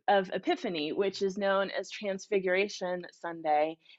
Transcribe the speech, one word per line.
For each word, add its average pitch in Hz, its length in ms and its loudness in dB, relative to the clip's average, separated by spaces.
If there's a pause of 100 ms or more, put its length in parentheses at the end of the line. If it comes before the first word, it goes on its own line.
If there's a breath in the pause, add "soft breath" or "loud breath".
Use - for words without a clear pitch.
of 196 240 4
Epiphany, 185 640 -2
which 196 300 0
is 190 120 0
known 196 360 2
as - 180 -6
Transfiguration 190 1200 -2
Sunday, 160 680 0 (200 soft breath)